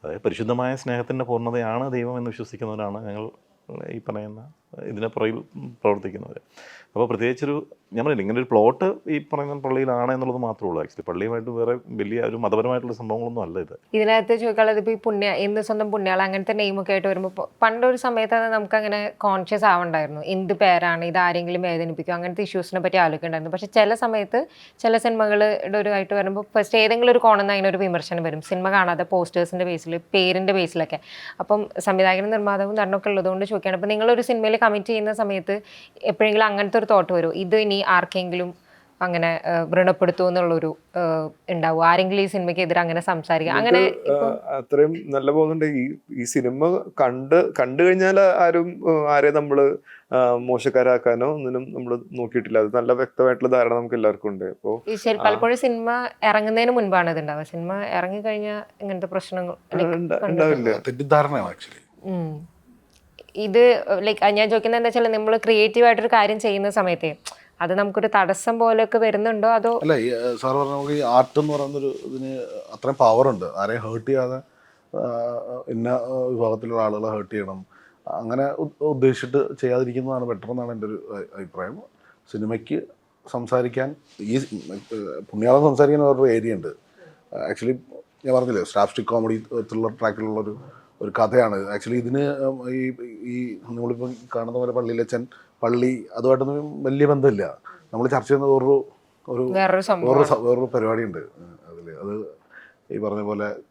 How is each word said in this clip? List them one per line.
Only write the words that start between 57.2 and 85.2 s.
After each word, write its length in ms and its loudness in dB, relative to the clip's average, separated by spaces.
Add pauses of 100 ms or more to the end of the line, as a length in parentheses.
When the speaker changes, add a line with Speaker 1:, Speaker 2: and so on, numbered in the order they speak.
Speaker 2:
ഉണ്ടാവുക. 220 -6
സിനിമ 300 -8 (260)
ഇറങ്ങിക്കഴിഞ്ഞാൽ 640 -6 (200)
ഇങ്ങനത്തെ 240 -6
പ്രശ്നങ്ങൾ 460 -6
Speaker 3:
ആ, 260 -8
Speaker 2:
like 60 2
Speaker 3:
ഉണ്ട-, 100 -2
Speaker 2:
കണ്ടിട്ടുണ്ട്. 320 -2
Speaker 3:
ഉണ്ടാവില്ല. 520 2
Speaker 4:
തെറ്റിദ്ധാരണയാണ് 760 0
actually. 280 -20 (300)
Speaker 2:
ഉം. 160 -4 (1080)
ഇത് 280 4 (360)
like, 240 0
ആ, 60 8
ഞാൻ 200 2
ചോദിക്കുന്നത് 300 2
എന്താ 80 2
വെച്ചാൽ 240 2
നമ്മൾ 240 2
ക്രിയേറ്റീവ് 500 4
ആയിട്ടൊരു 260 4
കാര്യം 280 4
ചെയ്യുന്ന 300 0
സമയത്തെ 460 -2 (440)
അത് 140 -2
നമുക്കൊരു 400 0
തടസ്സം 440 2
പോലെയൊക്കെ 400 2
വരുന്നുണ്ടോ 500 2
അതോ? 220 2 (120)
Speaker 4:
അല്ല, 140 4
ഈ, 140 0
ആ, 300 -2
സാർ 160 0
പറഞ്ഞ 160 0
നമുക്ക് 200 -4
ഈ 80 -2
ആർട്ട് 400 4
എന്ന് 140 0
പറയുന്നൊരു 360 -4 (140)
ഇതിന് 260 -8 (440)
അത്രയും 280 -4
പവർ 260 6
ഉണ്ട്. 160 -2
ആരെയും 420 -4
ഹേർട്ട് 240 -6
ചെയ്യാതെ, 280 0 (600)
ആ, 40 -4 (680)
ഇന്ന, 200 -4
ആ, 280 -2 (160)
വിഭാഗത്തിലുള്ള 500 -2
ആളുകളെ 320 -2
ഹേർട്ട് 200 -8
ചെയ്യണം, 260 -8 (600)
അങ്ങനെ 260 -4 (160)
ഉ-, 80 -6 (100)
ഉദ്ദേശിച്ചിട്ട് 640 0 (180)
ചെയ്യാതിരിക്കുന്നതാണ് 640 -2
ബെറ്റർ 260 -8
എന്നാണ് 220 -8
എൻ്റെ 140 -8
ഒരു 120 -8 (180)
അ-, 200 -12
അഭിപ്രായം. 400 -10 (560)
സിനിമയ്ക്ക് 480 -6 (460)
സംസാരിക്കാൻ 640 -2 (300)
ഈ, 160 -2
ഏ, 640 -8 (320)